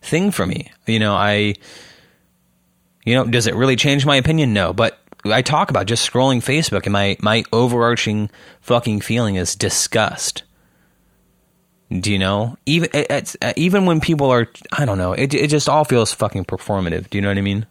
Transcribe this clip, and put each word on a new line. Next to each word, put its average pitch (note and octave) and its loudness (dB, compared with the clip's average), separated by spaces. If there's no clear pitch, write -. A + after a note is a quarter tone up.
thing F#3 -2
for F2+ -2
me. - -8
You A2+ 0
know, G#2+ 0
I, G#2 0
you A#2 2
know, C3 2
does A#2 0
it - -2
really B2+ 2
change C#3 2
my C#3+ 4
opinion? C#3 2
No, F#2 0
but A2 0
I G#2+ 2
talk D#3 0
about G2 0
just A2+ -2
scrolling B2+ 2
Facebook, B2+ -2
and G2+ -2
my, G2+ 0
my G#2+ 0
overarching A#2 0
fucking A#2 0
feeling A2+ -2
is F2+ -4
disgust. - -2
Do F#2 -4
you G2+ 0
know? G2+ -2
Even, E3 0
it, D3 0
it's, - -6
uh, A#2+ -4
even F#3 2
when E3 2
people C#3+ 2
are, A#2+ 4
I D3+ -2
don't G#2 0
know, F#2 -2
it, C3+ -2
it D3 2
just D3 2
all D3 2
feels A#2 2
fucking G2+ -4
performative. F2+ -4
Do - -4
you G2 0
know G2+ 0
what G2 0
I G2 0
mean? G2+ -2